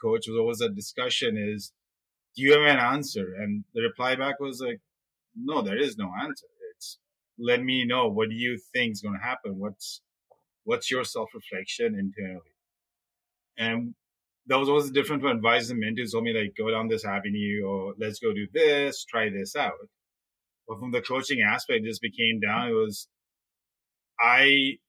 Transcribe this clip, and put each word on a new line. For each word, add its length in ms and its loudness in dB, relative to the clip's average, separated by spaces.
coach, 260 0
it 40 -8
was 80 0
always 220 0
a 80 0
discussion 680 -2
is, 360 -6
"Do 80 -4
you 100 10
have 80 10
an 180 6
answer?" 560 0
And 380 -4
the 80 -2
reply 340 0
back 240 -2
was 220 -8
like, 180 -4
"No, 260 -2
there 160 -2
is 200 0
no 220 -4
answer. 280 -8
It's, 220 -16
let 240 2
me 240 2
know, 240 2
what 200 0
do 60 -6
you 220 -2
think 200 0
is 80 -8
gonna 200 -6
happen? 380 -6
What's, 420 -10
what's 260 -2
your 140 0
self-reflection 960 -4
internally?" 560 -8
And 380 -2
that 100 4
was 120 4
always 220 4
different 300 2
from 140 2
advice 340 2
and 100 -2
mentors 320 -2
told 120 0
me, 100 0
like, 240 -2
"Go 140 0
down 160 -2
this 180 -2
avenue," 600 -2
or, 320 -4
"Let's 220 -6
go 140 0
do 180 -4
this, 540 2
try 240 0
this 260 -6
out." 340 -4
But 120 -10
from 120 -8
the 100 0
coaching 400 -2
aspect, 440 2
it 20 -4
just 140 -6
became 380 -2
down. 300 0
It 40 0
was, 340 -2
I 680 6